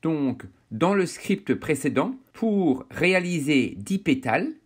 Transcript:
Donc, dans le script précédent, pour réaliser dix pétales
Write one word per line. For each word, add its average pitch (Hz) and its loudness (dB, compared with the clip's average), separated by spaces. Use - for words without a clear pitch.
Donc, 147 -2
dans 165 2
le 190 2
script - -2
précédent, 147 -2
pour 196 0
réaliser 160 2
dix 185 -4
pétales 147 0